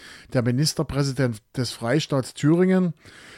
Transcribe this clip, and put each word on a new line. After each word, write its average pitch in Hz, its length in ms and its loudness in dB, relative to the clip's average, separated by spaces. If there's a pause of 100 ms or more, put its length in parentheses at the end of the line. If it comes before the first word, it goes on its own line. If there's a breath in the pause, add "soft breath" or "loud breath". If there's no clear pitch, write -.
(340 loud breath)
der 127 80 2
Ministerpräsident 131 960 0 (180)
des 127 160 -4
Freistaats 131 640 -2
Thüringen 180 600 2 (440 loud breath)